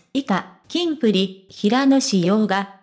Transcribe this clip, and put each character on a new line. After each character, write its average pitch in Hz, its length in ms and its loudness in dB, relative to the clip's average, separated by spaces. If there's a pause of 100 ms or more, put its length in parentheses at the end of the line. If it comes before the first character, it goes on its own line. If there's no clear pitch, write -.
(140)
以 269 120 -4
下、 - 320 -6 (100)
キ 349 180 -4
ン 311 120 -2
プ 220 160 2
リ、 190 360 -2
平 240 360 0
野 269 120 4
紫 202 280 0
耀 208 220 2
が、 196 360 -4